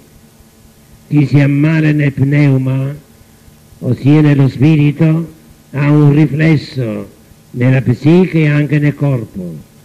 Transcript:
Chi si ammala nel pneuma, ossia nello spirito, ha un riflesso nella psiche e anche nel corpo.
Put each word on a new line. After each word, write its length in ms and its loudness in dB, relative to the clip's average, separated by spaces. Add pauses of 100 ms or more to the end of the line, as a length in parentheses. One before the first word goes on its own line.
(1080)
Chi 180 0
si 140 2
ammala 520 0
nel 200 -2
pneuma, 840 0 (840)
ossia 420 0
nello 260 2
spirito, 840 0 (420)
ha 180 -2
un 240 4
riflesso 960 -2 (400)
nella 320 0
psiche 580 2
e 80 0
anche 300 0
nel 160 0
corpo. 600 -6 (300)